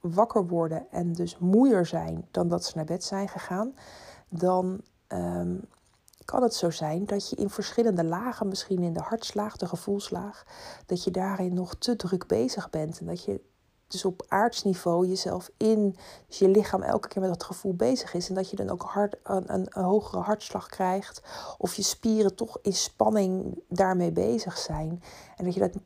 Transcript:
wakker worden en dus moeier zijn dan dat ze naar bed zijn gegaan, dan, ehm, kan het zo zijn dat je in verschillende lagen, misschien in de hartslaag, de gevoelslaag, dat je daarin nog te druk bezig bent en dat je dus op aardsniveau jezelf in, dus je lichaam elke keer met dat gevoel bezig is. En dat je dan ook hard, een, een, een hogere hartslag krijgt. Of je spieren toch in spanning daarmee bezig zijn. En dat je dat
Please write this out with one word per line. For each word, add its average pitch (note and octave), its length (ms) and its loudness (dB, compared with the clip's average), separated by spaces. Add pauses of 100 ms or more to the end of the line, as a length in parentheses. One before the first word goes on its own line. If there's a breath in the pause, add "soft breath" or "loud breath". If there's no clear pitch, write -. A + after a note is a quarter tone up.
wakker F#3+ 460 4
worden E3 440 0
en E3+ 220 0
dus E3+ 260 -4
moeier G3 480 6
zijn E3 440 -4
dan F3 180 2
dat E3+ 160 0
ze - 120 -4
naar D#3 80 -2
bed D#3+ 200 -4
zijn G3 240 -4
gegaan, G#3 460 -6 (540 loud breath)
dan, F#3 520 2 (260)
ehm, F3 480 -2 (720)
kan - 180 0
het A#3 120 2
zo E3+ 160 0
zijn D#3+ 360 -4
dat G3+ 240 -2
je - 60 -6
in G3+ 140 0
verschillende G#3 540 2
lagen, G3+ 440 -2
misschien F#3+ 340 -2
in F3 100 0
de E3 80 -4
hartslaag, - 560 -4
de F3+ 100 -4
gevoelslaag, G3+ 760 -6 (420 loud breath)
dat F3+ 180 -2
je F#3 60 0
daarin F#3 440 -2
nog F3+ 200 -4
te - 220 -2
druk F3+ 300 -2
bezig A3 440 0
bent D#3+ 280 -4
en E3+ 80 -10
dat E3+ 180 -6
je G3 160 -4 (480)
dus - 160 -8
op F#3 240 -2
aardsniveau F#3 800 2
jezelf F#3 500 -2
in, G#3+ 400 4 (300 loud breath)
dus - 120 -14
je G3 100 8
lichaam G3 340 6
elke - 260 0
keer - 120 -4
met F#3+ 100 2
dat F3 140 -4
gevoel F#3+ 300 -4
bezig A#3 400 0
is. F3 140 -4
En F#3 60 -4
dat F#3+ 160 -2
je G3+ 60 -8
dan G3 140 -4
ook F3+ 120 -6
hard, G#3 400 0
een, F#3+ 320 -2
een, F#3+ 160 0
een F#3 140 -2
hogere F#3+ 380 2
hartslag G#3 460 -4
krijgt. F#3+ 540 -2 (360 loud breath)
Of - 160 -2
je G#3 80 -4
spieren G#3+ 520 2
toch - 280 -6
in G3+ 100 0
spanning G3 840 0 (100)
daarmee F3+ 440 2
bezig G3+ 460 0
zijn. D#3+ 440 -6 (340 loud breath)
En - 80 -6
dat F3+ 100 0
je G3 60 0
dat F#3+ 120 2 (140)